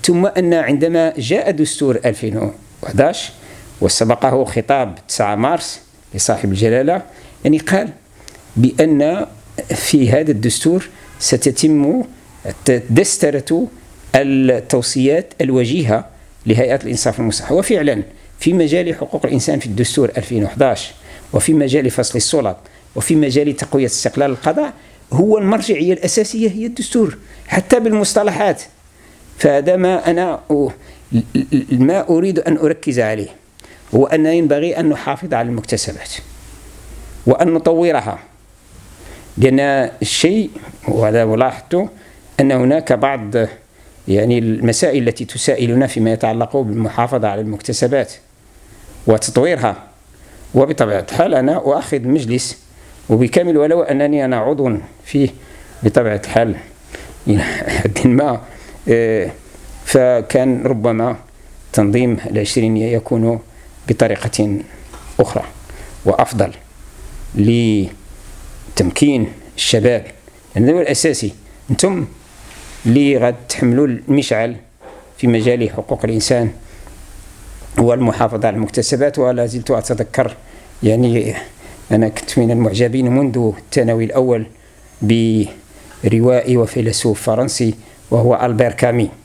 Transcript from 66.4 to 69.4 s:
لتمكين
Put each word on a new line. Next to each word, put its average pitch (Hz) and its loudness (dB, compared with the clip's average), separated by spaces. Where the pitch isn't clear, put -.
لتمكين 110 -2